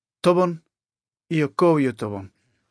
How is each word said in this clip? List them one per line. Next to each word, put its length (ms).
toban 280
iyo 180
kow 320
iyo 120
toban. 340